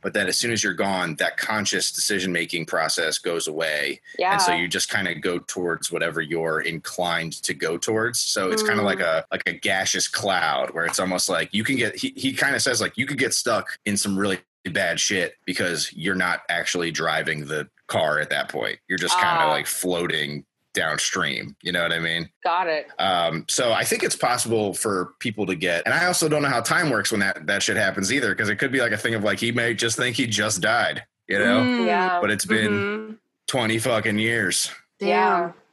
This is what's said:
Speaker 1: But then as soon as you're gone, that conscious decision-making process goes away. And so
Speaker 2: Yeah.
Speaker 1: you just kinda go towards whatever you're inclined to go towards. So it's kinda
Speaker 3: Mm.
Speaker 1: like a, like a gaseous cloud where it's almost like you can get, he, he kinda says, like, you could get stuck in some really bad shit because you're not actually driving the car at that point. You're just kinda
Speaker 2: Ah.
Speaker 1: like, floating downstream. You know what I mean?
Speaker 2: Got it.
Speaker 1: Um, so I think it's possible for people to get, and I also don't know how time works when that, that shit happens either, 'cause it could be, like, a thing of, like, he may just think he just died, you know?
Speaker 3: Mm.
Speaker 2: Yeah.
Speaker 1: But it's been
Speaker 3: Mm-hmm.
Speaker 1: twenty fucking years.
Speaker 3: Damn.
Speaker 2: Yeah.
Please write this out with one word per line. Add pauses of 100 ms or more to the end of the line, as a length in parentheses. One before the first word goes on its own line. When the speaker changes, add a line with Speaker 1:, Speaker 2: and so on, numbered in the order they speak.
Speaker 1:
But
then
as
soon
as
you're
gone,
that
conscious
decision-making
process
goes
away. (240)
And
so
Speaker 2:
Yeah.
Speaker 1:
you
just
kinda
go
towards
whatever
you're
inclined (100)
to
go
towards.
So
it's
kinda
Speaker 3:
Mm.
Speaker 1:
like
a,
like
a
gaseous
cloud
where
it's
almost
like
you
can
get,
he,
he
kinda
says,
like,
you
could
get
stuck (100)
in
some
really (280)
bad
shit (120)
because
you're
not
actually
driving
the (200)
car
at
that
point. (100)
You're
just
kinda (160)
Speaker 2:
Ah.
Speaker 1:
like,
floating (300)
downstream.
You
know
what
I
mean? (120)
Speaker 2:
Got
it. (120)
Speaker 1:
Um,
so
I
think
it's
possible
for
people
to
get,
and
I
also
don't
know
how
time
works
when
that,
that
shit
happens
either,
'cause
it
could
be,
like,
a
thing
of,
like,
he
may
just
think
he
just
died, (240)
you
know?
Speaker 3:
Mm.
Speaker 2:
Yeah.
Speaker 1:
But
it's
been
Speaker 3:
Mm-hmm. (360)
Speaker 1:
twenty
fucking
years. (280)
Speaker 3:
Damn.
Speaker 2:
Yeah. (200)